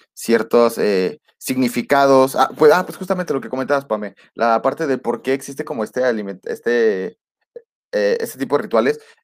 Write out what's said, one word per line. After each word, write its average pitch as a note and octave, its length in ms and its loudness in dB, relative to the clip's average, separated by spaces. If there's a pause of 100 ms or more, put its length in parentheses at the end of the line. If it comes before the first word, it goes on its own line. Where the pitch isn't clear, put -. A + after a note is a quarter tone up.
(140)
ciertos, A#2 640 2
eh, F#2+ 420 0 (180)
significados. C3 1000 2
Ah, - 220 2
pues, D3+ 160 8
ah, F#3 120 0
pues - 120 -12
justamente F3+ 360 -4
lo C3+ 80 -4
que A2+ 80 -12
comentabas, C3+ 360 -4
Pame, G#2 300 -6 (180)
la A2+ 300 0
parte C3+ 240 -2
de C3 100 0
por A#2 240 -6
qué C3 120 -2
existe C3+ 300 -8
como C3 200 -6
este B2 180 -6
aliment-, G#2 440 -2
este, A2 720 0 (720)
eh, G#2 280 0
este - 200 -8
tipo C3 180 -2
de - 60 -2
rituales, A2 360 0 (240)